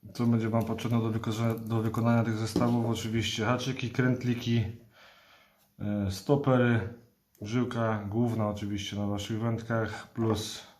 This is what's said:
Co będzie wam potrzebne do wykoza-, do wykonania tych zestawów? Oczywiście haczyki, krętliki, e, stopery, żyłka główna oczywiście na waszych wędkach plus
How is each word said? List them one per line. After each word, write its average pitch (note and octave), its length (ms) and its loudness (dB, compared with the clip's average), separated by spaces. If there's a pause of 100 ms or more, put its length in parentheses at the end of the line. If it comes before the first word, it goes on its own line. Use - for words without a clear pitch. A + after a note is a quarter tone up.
(140)
Co A#2+ 120 -2
będzie A2+ 240 4
wam A2 160 2
potrzebne A2+ 340 0
do A2+ 120 0
wykoza-, A2+ 480 -2
do A2+ 220 -2
wykonania A#2 420 2
tych A2+ 140 0
zestawów? A#2 480 2
Oczywiście A2 600 0
haczyki, B2 460 -2
krętliki, A#2+ 720 2 (1160)
e, G#2 320 -2
stopery, B2 800 2 (480)
żyłka A2+ 640 -2
główna A2+ 420 0
oczywiście G#2 480 -4
na G2+ 120 -2
waszych G#2 320 -4
wędkach A2+ 680 -2
plus A2 560 -2 (160)